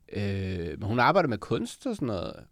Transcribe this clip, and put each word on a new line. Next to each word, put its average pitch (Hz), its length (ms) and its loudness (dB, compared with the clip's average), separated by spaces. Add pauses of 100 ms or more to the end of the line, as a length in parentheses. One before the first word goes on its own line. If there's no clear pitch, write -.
(120)
øh, 95 640 -2
men - 40 -8
hun 107 180 0
arbejder 156 280 6
med 110 100 0
kunst - 480 -4
og 240 80 -4
sådan 156 120 -4
noget, 101 260 -4 (200)